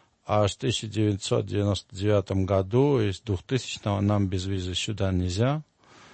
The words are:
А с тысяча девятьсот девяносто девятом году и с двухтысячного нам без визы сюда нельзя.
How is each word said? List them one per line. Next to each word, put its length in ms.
А 220
с 80
тысяча 320
девятьсот 580
девяносто 500
девятом 520
году 520
и 120
с 80
двухтысячного 800
нам 280
без 180
визы 280
сюда 380
нельзя. 500